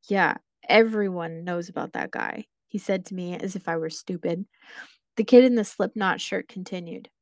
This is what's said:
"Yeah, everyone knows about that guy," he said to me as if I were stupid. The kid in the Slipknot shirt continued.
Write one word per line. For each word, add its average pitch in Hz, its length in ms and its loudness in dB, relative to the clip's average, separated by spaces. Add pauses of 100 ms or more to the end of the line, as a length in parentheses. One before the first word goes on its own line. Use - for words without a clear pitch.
"Yeah, 190 300 2 (300)
everyone 190 760 2
knows 175 240 -4
about - 240 -8
that - 180 -6
guy," - 360 -8 (200)
he - 120 -8
said 190 280 -4
to - 80 -12
me 180 220 -8
as 190 180 -8
if 185 140 -8
I 165 80 -2
were 160 140 -4
stupid. 175 560 -6 (720)
The 226 80 0
kid 254 200 10
in 247 120 6
the 214 80 0
Slipknot 190 560 -2
shirt - 280 -6
continued. 180 640 -12 (120)